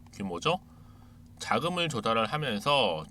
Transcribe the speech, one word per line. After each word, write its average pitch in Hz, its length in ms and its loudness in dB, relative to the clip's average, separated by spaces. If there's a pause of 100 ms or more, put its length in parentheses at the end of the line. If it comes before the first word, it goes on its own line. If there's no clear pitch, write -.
(120)
규모죠. - 480 -2 (800)
자금을 170 520 0
조달을 113 380 0
하면서 120 840 2